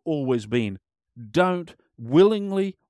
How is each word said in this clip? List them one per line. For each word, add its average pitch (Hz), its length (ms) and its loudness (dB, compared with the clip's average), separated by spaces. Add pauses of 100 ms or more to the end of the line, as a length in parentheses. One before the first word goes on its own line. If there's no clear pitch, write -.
always 131 400 -2
been. 107 340 -4 (520)
Don't 180 440 -2 (240)
willingly 196 800 2 (140)